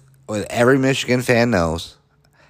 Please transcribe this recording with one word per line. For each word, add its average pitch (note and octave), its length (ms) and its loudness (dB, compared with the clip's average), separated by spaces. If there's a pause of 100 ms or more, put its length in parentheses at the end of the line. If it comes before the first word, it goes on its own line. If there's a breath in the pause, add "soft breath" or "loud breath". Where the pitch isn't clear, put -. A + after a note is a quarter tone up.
(280)
with G#2 240 -6
every B2 260 2
Michigan C3 460 -2
fan A#2+ 260 2
knows E2+ 480 -2 (520 soft breath)